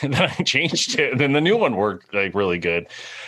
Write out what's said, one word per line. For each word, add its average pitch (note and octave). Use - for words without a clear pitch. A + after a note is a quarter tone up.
then C#3
I F3+
changed -
it, C#3
and B2+
then C#3+
the D3
new F#3
one D3
worked, G2
like, G2
really F#2+
good. E2+